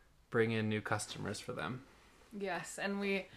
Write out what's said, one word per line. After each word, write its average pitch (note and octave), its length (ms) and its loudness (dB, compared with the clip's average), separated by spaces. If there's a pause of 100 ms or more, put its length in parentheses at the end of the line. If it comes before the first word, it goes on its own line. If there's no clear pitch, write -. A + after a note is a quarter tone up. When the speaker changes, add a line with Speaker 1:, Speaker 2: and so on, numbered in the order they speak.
(300)
Speaker 1:
bring A2+ 220 6
in A2 160 2
new G#2+ 140 2
customers G#2 580 -2
for - 140 -6
them. G#2 320 -4 (520)
Speaker 2:
Yes, F3+ 400 -4
and G3+ 220 -2
we, G3 380 0